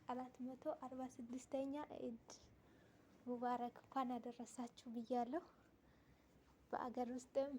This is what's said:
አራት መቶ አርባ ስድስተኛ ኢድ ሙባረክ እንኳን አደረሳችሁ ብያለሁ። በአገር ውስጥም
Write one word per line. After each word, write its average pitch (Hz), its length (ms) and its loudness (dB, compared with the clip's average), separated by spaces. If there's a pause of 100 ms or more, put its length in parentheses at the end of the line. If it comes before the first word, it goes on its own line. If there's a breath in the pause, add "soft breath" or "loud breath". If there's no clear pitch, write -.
አራት 254 340 0
መቶ 254 400 0
አርባ 254 280 -4
ስድስተኛ 262 680 0 (260)
ኢድ 233 280 -4 (920 loud breath)
ሙባረክ 240 560 2
እንኳን 262 320 2
አደረሳችሁ 240 840 -4
ብያለሁ። 240 500 4 (1300 loud breath)
በአገር 247 380 0
ውስጥም 269 480 0